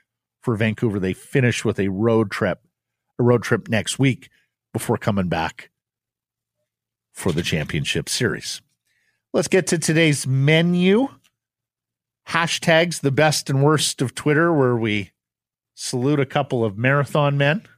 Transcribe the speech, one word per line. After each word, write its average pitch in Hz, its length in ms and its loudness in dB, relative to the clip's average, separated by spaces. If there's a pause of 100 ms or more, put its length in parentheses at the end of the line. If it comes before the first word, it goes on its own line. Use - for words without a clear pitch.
(420)
for 120 140 -2
Vancouver. 107 440 0
They 92 140 0
finish - 520 0
with 104 140 -2
a 98 100 0
road 110 420 2
trip, - 300 -2 (580)
a 127 40 0
road 120 200 4
trip 110 240 -2
next - 320 -4
week 131 300 -2 (420)
before - 260 -4
coming 98 300 -2
back 82 420 -4 (1400)
for - 220 -4
the 80 80 -2
championship 76 640 -4
series. - 540 -4 (720)
Let's 180 140 0
get 185 200 0
to 170 120 0
today's 156 480 2
menu. 175 800 2 (1200)
Hashtags, 170 720 0
the 139 100 0
best 147 380 0
and 135 140 2
worst 147 380 2
of 123 120 -2
Twitter, 156 400 2
where 127 220 2
we 104 360 -2 (640)
salute 139 440 -2
a 135 60 0
couple 135 380 -2
of 101 140 -4
marathon 143 600 0
men. 147 260 0 (140)